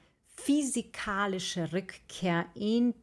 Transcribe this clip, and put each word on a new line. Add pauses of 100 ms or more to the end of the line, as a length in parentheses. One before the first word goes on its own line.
(360)
physikalische
Rückkehr (100)
in